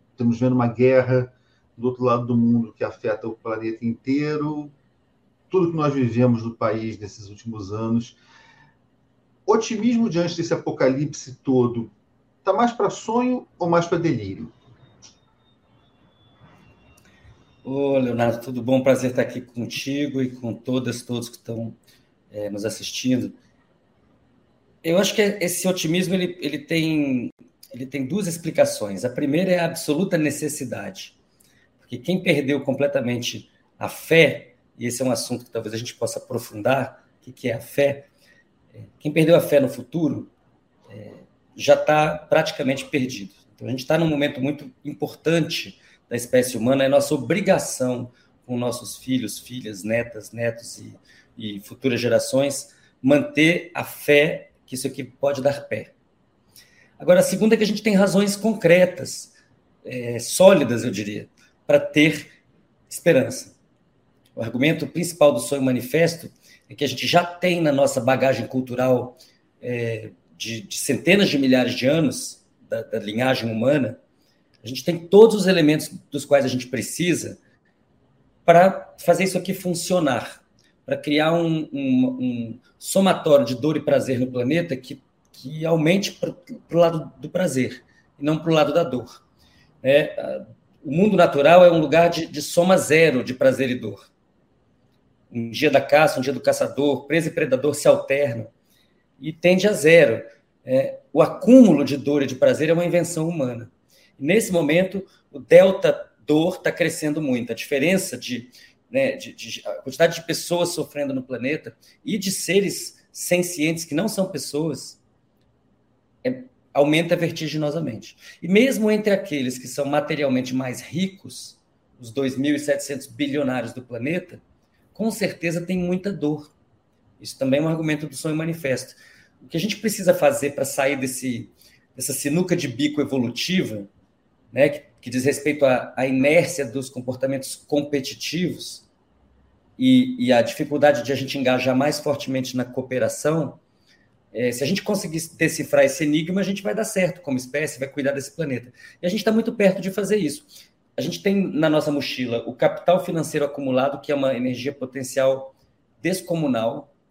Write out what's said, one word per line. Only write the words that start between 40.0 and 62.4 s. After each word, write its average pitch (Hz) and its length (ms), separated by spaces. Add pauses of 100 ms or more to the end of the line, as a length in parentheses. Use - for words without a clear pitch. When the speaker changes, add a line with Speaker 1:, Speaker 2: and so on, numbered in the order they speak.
Speaker 2:
é, - 240 (420)
já 143 220
tá 151 400
praticamente 147 720
perdido. 127 480 (200)
Então, 113 140
a - 20
gente 131 160
tá 160 120
num 165 100
momento 143 320
muito 143 320 (100)
importante - 960 (300)
da 120 80
espécie 123 400
humana, 131 260
é 135 60
nossa 143 260
obrigação 127 960 (360)
com 123 100
nossos 120 400
filhos, 123 420
filhas, 107 460
netas, 117 480
netos 117 460
e, 110 160 (420)
e 104 240
futuras 120 400
gerações, 131 760 (280)
manter 147 720
a 123 100
fé - 680 (120)
que - 100
isso 131 120
aqui 131 180
pode 139 380
dar - 260
pé. - 240 (1080)
Agora, 180 220
a - 20
segunda 214 320
é - 40
que 214 60
a - 20
gente 214 160
tem 208 120
razões 196 420
concretas, 180 1000 (500)
é, 120 340
sólidas, 135 640
eu 123 80
diria, 104 380 (380)
pra 147 120
ter 151 480 (640)